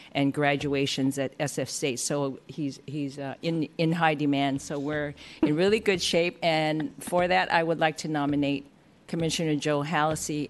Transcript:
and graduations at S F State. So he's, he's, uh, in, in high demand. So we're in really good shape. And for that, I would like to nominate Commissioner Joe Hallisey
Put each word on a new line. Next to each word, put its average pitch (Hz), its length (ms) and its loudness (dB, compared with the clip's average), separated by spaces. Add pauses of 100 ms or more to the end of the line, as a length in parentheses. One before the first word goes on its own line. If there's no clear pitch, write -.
(120)
and 139 200 2
graduations 139 840 0
at 135 220 -2
S 147 180 -2
F 131 100 -4
State. 127 300 -4
So 143 480 -2
he's, 139 400 -6
he's, 143 320 -6
uh, 139 240 -8
in, 165 260 -2 (100)
in 165 120 2
high 165 240 2
demand. 139 480 0
So 147 160 -6
we're 147 360 -4 (280)
in 151 140 2
really 202 240 4
good 196 200 2
shape. 175 400 2
And 156 600 2
for 180 260 2
that, 185 260 2
I 165 120 4
would 160 160 0
like 160 180 2
to 160 100 -6
nominate 143 580 0 (420)
Commissioner 160 480 0
Joe 147 260 0
Hallisey 151 680 0